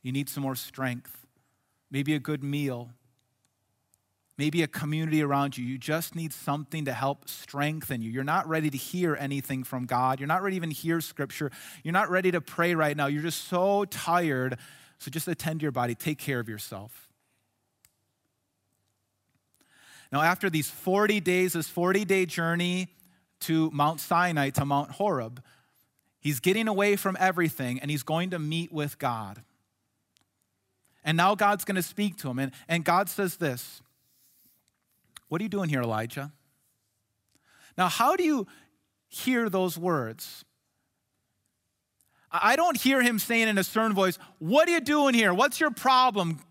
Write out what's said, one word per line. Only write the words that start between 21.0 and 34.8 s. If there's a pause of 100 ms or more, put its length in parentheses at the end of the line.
days,
this
forty-day
journey (460)
to
Mount
Sinai,
to
Mount
Horeb, (800)
he's
getting
away
from
everything,
and
he's
going
to
meet
with
God. (1600)
And
now
God's
gonna
speak
to
him.
And, (160)
and
God
says
this, (1500)